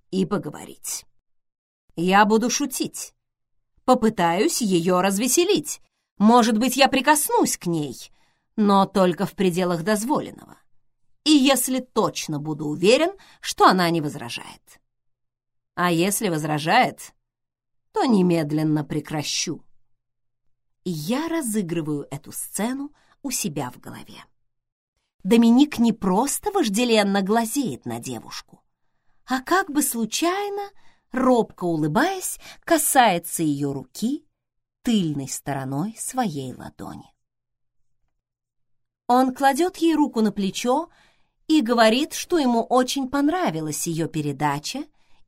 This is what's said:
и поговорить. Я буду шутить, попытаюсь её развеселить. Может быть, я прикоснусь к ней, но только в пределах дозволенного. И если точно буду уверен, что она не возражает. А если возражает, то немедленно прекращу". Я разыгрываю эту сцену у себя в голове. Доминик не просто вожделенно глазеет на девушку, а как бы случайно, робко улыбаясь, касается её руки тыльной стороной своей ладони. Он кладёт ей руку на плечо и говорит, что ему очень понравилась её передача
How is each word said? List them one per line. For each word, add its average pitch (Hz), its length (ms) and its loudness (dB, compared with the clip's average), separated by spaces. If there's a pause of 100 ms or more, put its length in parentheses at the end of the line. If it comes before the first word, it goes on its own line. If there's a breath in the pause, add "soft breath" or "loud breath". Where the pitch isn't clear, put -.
(120)
и 190 140 0
поговорить. - 800 -8 (920)
Я 185 300 4
буду 220 240 4
шутить, - 640 -6 (720)
попытаюсь 220 760 2
её 180 380 2
развеселить. 254 800 0 (380)
Может 226 400 6
быть, 247 180 0
я 269 140 4
прикоснусь 302 680 2
к - 80 -20
ней, 151 460 -6 (460)
но 202 280 4
только 185 400 0
в - 60 -8
пределах 175 520 0
дозволенного. 214 760 -4 (640)
И 294 80 2
если 262 480 4
точно - 580 -4
буду 151 280 -6
уверен, 220 480 2 (260 soft breath)
что - 260 0
она 185 260 4
не 165 100 0
возражает. - 800 -12 (920)
А 175 140 0
если 190 380 0
возражает, 156 880 -2 (800)
то - 100 0
немедленно 156 800 2
прекращу". 151 800 -6 (1300)
Я 185 380 -4
разыгрываю 175 840 -4
эту 135 200 -12
сцену 262 640 -8 (280)
у 277 80 -10
себя 147 420 -6
в - 60 -20
голове. - 460 -18 (1040)
Доминик 233 540 6
не 233 120 4
просто 220 580 -2
вожделенно 220 720 0
глазеет 220 640 -2
на 117 140 -8
девушку, 110 640 -14 (640)
а 262 160 -4
как 381 280 0
бы 285 120 0
случайно, 392 880 -4 (420)
робко 247 540 0
улыбаясь, 175 720 -2 (240 loud breath)
касается 185 800 2
её 143 300 -2
руки 220 520 -6 (560)
тыльной 160 460 0
стороной 139 720 -6
своей 147 560 -6
ладони. - 600 -16 (1900)
Он 254 280 2
кладёт 277 400 2
ей 330 180 2
руку 294 280 0
на 214 100 2
плечо 233 580 -2 (580)
и 311 120 4
говорит, 233 540 2
что - 240 -2
ему 240 260 2
очень 254 460 0
понравилась 285 800 -2
её 160 200 -2
передача 147 800 -4 (420)